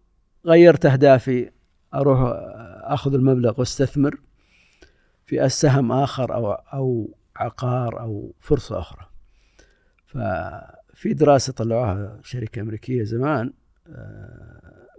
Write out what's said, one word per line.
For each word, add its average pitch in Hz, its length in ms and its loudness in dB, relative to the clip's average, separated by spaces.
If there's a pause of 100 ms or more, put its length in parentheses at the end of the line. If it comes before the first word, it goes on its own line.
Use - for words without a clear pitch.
(460)
غيرت 170 400 8
أهدافي، 131 680 4 (420)
أروح 135 260 2 (640)
أخذ 139 300 -4
المبلغ 127 460 2
واستثمر 139 600 -2 (1040)
في 135 200 -2
السهم 135 460 2
آخر 131 420 -2
أو، 107 180 -4
أو 127 640 -6 (180)
عقار 123 640 -6
أو 110 400 -12
فرصة - 400 -4
أخرى. - 300 -16 (1000)
ففي 101 1000 -8
دراسة 139 400 4
طلعوها 110 720 -4
شركة 110 380 -10
أمريكية 113 420 -6
زمان، 123 500 -4 (340)
آه، - 1000 -20 (120)